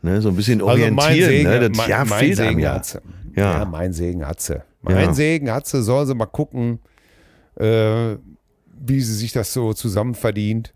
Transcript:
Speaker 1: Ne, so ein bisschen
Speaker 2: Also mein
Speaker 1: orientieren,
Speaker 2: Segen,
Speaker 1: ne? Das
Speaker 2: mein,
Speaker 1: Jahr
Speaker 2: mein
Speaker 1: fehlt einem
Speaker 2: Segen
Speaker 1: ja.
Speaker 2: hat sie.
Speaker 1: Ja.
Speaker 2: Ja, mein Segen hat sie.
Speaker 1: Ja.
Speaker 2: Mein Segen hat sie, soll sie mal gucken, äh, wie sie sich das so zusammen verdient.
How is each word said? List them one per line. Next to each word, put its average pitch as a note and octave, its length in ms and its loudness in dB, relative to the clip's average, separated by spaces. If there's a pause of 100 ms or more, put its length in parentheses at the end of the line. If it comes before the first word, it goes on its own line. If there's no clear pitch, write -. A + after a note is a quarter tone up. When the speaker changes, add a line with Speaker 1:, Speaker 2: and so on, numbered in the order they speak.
Speaker 1:
Ne, F#2 200 0
so G#2+ 60 2
ein F#2+ 80 2
bisschen G#2 260 2
Speaker 2:
Also A2 200 4
mein A2 180 4
Speaker 1:
orientieren, D#3+ 300 4
Speaker 2:
Segen, F2 200 4
Speaker 1:
ne? A#2 200 4
Das G#2+ 80 -2
Speaker 2:
mein, A2+ 120 0
Speaker 1:
Jahr A#2+ 160 2
Speaker 2:
mein G#2+ 140 0
Speaker 1:
fehlt E3+ 220 2
einem A2 80 2
Speaker 2:
Segen D#2+ 100 0
Speaker 1:
ja. D2 140 0
Speaker 2:
hat B1 120 -6
sie. - 140 -12 (380)
Speaker 1:
Ja. G2 220 2
Speaker 2:
Ja, G#2 60 -2
mein F2 280 -6
Segen F2 340 -6
hat - 140 -8
sie. - 140 -6
Speaker 1:
Ja. C2+ 60 -10 (200)
Speaker 2:
Mein F#2+ 320 2
Segen D3+ 380 0
hat B2+ 160 -4
sie, C3+ 140 -2
soll B2+ 240 2
sie C3+ 100 -2
mal A2+ 100 -2
gucken, A#2+ 540 -4 (760)
äh, A2 600 0 (720)
wie C3+ 140 0
sie A#2 160 -2
sich A2 160 -6
das A2+ 220 -4
so A2+ 200 -2
zusammen G#2+ 420 -2
verdient. G#2+ 600 -2